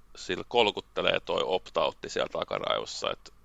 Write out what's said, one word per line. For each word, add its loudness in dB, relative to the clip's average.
sillä -4
kolkuttelee 2
toi 0
opt-outti 0
siellä -2
takaraivossa, -2
että -10